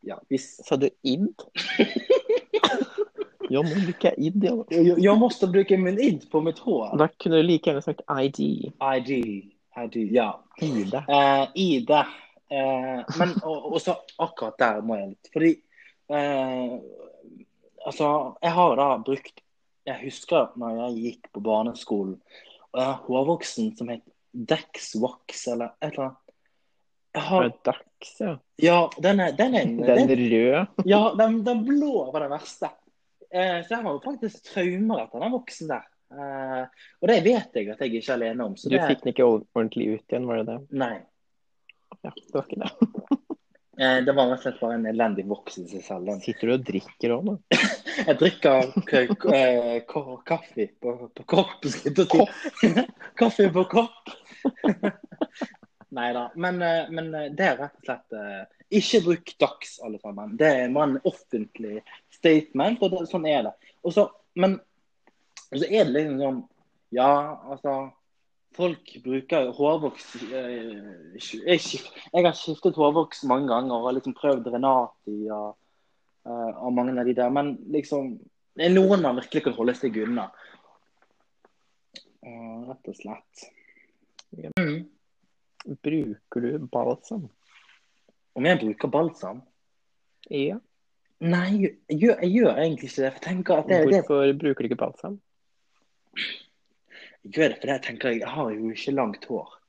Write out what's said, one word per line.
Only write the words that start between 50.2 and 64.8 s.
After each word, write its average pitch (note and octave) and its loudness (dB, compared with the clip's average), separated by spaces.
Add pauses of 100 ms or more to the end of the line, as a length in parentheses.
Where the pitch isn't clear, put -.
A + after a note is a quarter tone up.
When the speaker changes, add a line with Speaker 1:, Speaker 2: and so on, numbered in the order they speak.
Speaker 1:
kaffe C#3+ -4
på, A#2+ -6 (140)
på - -20
kopp, - 2
skulle - -4
jeg C#3+ -4
til F#3+ 6
å G#3 8 (240)
si. - 4 (240)
<laughs> - -6
Kaffe G#3+ 4
på F3 2
kopp. - 0 (720)
<laughs> - -10
Neida. A#2+ -4
Men, F3+ -4
eh, E3 0
men, D#3+ -8
eh, D3+ -8
det F#3+ 0
er C3 0
rett C#3+ -10
og - -16
slett, A#2+ -8
eh, G2+ -12 (260)
ikke G#3 4
bruk E3+ -2
Dax, - -2
alle A2 -10
sammen. G#2 -12
Det D3+ 4
er B2+ 0
bare C#3+ 0
en C3+ -2
offentlig - -6 (320)
statement, D#3 2
og F3+ 0
det, F3+ -4
sånn E3+ -4
er C3+ 2
det. - -14 (240)
Og E3+ -2
så, G3+ 6 (320)
men, F#3+ 2 (920)